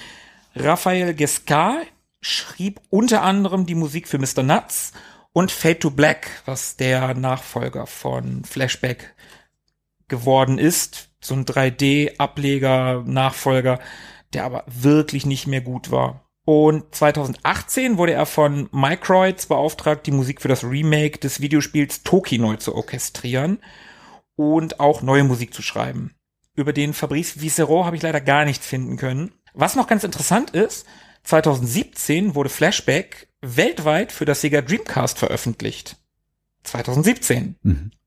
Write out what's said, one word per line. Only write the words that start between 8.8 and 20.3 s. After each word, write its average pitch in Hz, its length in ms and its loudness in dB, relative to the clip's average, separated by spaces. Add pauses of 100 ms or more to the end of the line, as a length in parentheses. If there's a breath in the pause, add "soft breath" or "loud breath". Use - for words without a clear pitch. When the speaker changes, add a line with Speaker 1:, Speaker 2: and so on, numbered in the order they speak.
Speaker 1:
geworden 131 480 2
ist. - 540 0 (100)
So - 140 -8
ein 131 100 -2
drei 131 240 0
D 143 480 0
Ableger, 131 880 0
Nachfolger, 131 720 0 (540 loud breath)
der - 120 -4
aber 127 220 -8
wirklich 143 600 2
nicht 135 200 -4
mehr 135 140 -2
gut 127 300 -8
war. 127 340 -2 (200)
Und 151 500 4
zweitausendachtzehn 156 1040 0
wurde 170 160 2
er 147 100 2
von 143 480 0
Microids 185 720 2
beauftragt, 151 600 0
die 147 60 -2
Musik 135 280 0